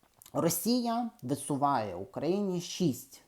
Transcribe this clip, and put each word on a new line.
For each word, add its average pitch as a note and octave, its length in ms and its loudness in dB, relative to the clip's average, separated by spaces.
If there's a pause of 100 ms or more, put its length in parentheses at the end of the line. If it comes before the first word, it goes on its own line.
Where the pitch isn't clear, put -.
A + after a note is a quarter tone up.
(340)
Росія A#3 760 0 (120)
висуває C3 760 0
Україні F3 640 -2
шість - 680 -2